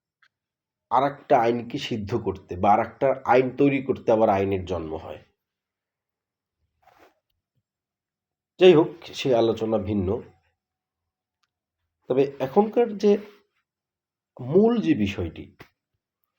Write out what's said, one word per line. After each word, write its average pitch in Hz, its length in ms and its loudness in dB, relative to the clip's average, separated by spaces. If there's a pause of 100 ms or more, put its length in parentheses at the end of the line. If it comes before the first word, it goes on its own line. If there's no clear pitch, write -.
(920)
আর 139 220 0
একটা - 280 2
আইনকে 120 380 -2
সিদ্ধ 107 380 -6
করতে 92 400 -8
বা 101 160 4
আর 110 80 4
একটা 131 440 -2
আইন 127 320 2
তৈরি 139 260 2
করতে 120 300 -2
আবার 110 160 2
আইনের 98 360 0
জন্ম 82 320 -8
হয়। 78 280 -16 (3250)
যাই 185 140 8
হোক, 165 140 4 (160)
সে - 300 -2
আলোচনা 113 440 0
ভিন্ন। 101 440 -4 (1900)
তবে 135 300 0
এখনকার 208 600 -2
যে 208 200 2 (1200)
মূল 202 380 2
যে 160 160 0
বিষয়টি, 95 640 -6 (840)